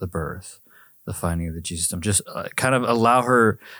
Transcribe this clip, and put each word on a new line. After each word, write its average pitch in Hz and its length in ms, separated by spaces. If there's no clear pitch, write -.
the 90 80
birth, 82 500
the 104 100
finding 85 340
of 80 60
the 82 80
Jesusdom. 87 380
Just, 101 260
uh, - 300
kind 131 180
of 123 80
allow 117 400
her, 117 380